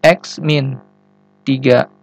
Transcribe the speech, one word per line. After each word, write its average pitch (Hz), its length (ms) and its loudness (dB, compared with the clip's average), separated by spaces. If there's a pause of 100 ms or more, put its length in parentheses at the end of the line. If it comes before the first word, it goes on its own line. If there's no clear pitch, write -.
X - 400 0
min 143 400 -2 (640)
tiga 131 480 0 (100)